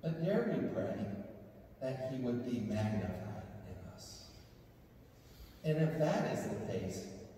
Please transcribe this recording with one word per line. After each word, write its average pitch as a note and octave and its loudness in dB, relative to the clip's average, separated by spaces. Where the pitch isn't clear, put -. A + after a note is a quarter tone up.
But D#3+ 2
dare G3+ 4
we - 2
pray - 0
that C3 -2
he C3 -2
would A#2+ 2
be A#2 0
magnified G#2 0
in - -10
us? - -14
And D#3 4
if D#3+ 6
that - 6
is - 0
the - -2
case - -2